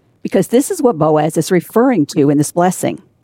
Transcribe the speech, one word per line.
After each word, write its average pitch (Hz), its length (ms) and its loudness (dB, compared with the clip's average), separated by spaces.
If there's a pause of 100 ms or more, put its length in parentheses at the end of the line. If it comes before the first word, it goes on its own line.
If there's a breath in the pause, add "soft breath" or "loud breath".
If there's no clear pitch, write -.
(220)
because - 260 -2
this 247 220 0
is 370 120 -6
what 180 160 0
Boaz 156 380 0
is 160 140 -2
referring 214 560 0
to 147 240 0
in 143 80 2
this 147 140 -2
blessing. - 480 -2 (240)